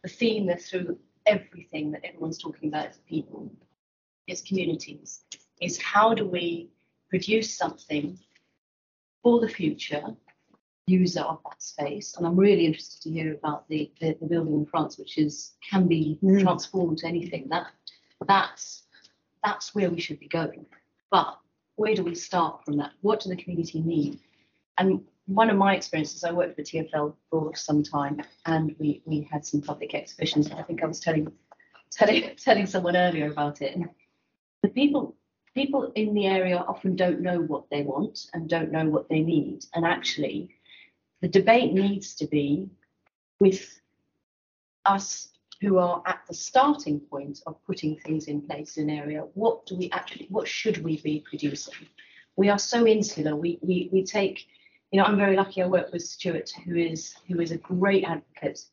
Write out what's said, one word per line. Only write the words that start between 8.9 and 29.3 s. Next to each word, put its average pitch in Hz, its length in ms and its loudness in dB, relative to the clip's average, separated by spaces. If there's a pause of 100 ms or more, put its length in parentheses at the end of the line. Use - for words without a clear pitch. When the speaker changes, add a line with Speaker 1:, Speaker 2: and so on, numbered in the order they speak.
Speaker 1:
for 233 160 6
the 220 80 0
future - 680 -4 (720)
user 180 360 4
of - 260 -4
that - 120 -18
space. - 560 -8
And 175 80 -4
I'm 170 120 2
really 190 280 8
interested - 380 -2
to 160 80 -10
hear 160 240 -4
about 151 340 -6
the, 151 220 -4 (100)
the, 160 200 -2
the 160 60 -8
building 160 280 0
in 151 120 0
France, 156 320 -4
which - 200 -10
is, - 360 -2 (140)
can 185 200 4
be 156 340 2
Speaker 2:
Mm. 196 200 8
Speaker 1:
transformed 175 560 2
to 165 100 -6
anything. 170 400 -4
That, 170 180 -2 (580)
that's, - 600 0 (600)
that's - 300 -6
where 190 160 2
we 165 100 -6
should - 200 -8
be - 80 -20
going. - 380 -4 (440)
But 180 280 2 (380)
where 214 180 2
do 185 80 0
we 170 120 -4
start - 500 -2
from 147 140 -4
that? 143 220 -6
What 196 200 0
do - 80 -10
the 185 80 -6
community 165 440 -6
need? 160 400 -2 (580)
And 190 240 2 (240)
one 214 240 4
of 196 60 2
my 196 180 6
experiences, 160 500 -4
I 170 80 -2
worked 170 240 0
for 151 60 -10
T 160 160 -6
F 160 160 -4
L 151 220 -2 (140)
for 156 240 -2
some 151 280 2
time, 143 400 -2 (220)
and 160 340 0
we, 151 260 -2
we 151 260 -4